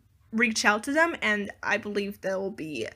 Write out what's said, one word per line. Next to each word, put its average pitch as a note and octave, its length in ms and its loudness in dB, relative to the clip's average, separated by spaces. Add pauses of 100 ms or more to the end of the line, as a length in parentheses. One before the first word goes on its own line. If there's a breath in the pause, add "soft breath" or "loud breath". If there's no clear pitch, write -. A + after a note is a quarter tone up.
(320)
reach A3 320 2
out G#3+ 200 4
to C#4 80 -4
them, E4 280 4
and G#3 300 0 (120)
I G#3 160 0
believe G#3 420 -4
they'll F#3+ 300 -4
be C#3+ 460 -8